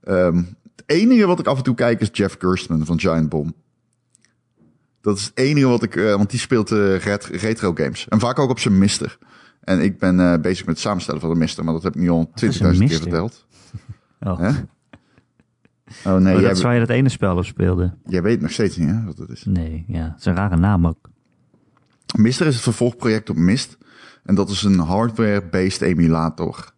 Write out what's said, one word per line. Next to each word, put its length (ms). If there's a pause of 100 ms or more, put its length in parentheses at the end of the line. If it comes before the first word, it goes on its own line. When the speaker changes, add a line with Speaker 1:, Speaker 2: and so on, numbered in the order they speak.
Speaker 1:
Ehm, 320 (400)
het 100
enige 400
wat 140
ik 80
af 100
en 60
toe 120
kijk 260
is 100
Jeff 280
Gerstmann 460
van 140
Giant 300
Bomb. 220 (1500)
Dat 160
is 80
het 120
enige 300
wat 160
ik, 120
eh, 200
want 140
die 100
speelt, 320
eh, 260
ret-, 280
retro 480
games. 340
En 120
vaak 200
ook 100
op 100
zijn 180
Mister. 400 (440)
En 200
ik 180
ben, 200
eh, 220
bezig 240
met 100
het 80
samenstellen 380
van 80
de 60
Mister, 280
maar 100
dat 100
heb 120
ik 60
nu 80
al 80
Speaker 2:
Wat 80
is 60
een 60
Speaker 1:
twintigduizend 520
keer 100
Speaker 2:
Mister? 120
Speaker 1:
verteld. 340 (760)
Speaker 2:
Oh. 200
Speaker 1:
Hè? 100 (1600)
Oh 60
nee, 180
Speaker 2:
Oh, 40
Speaker 1:
jij 100
Speaker 2:
dat 80
is 60
waar 100
je 60
dat 100
ene 200
spel 280
op 80
speelde. 480 (120)
Speaker 1:
jij 160
weet 200
nog 100
steeds 260
niet, 120
hè, 160
wat 120
het 120
is. 160
Speaker 2:
Nee, 420
ja, 160
het 160
is 60
een 100
rare 220
naam 300
ook. 220 (1080)
Speaker 1:
Mister 300
is 60
het 100
vervolgproject 680
op 60
Myst. 420 (460)
En 120
dat 140
is 140
een 160
hardware-based 1000
emulator. 960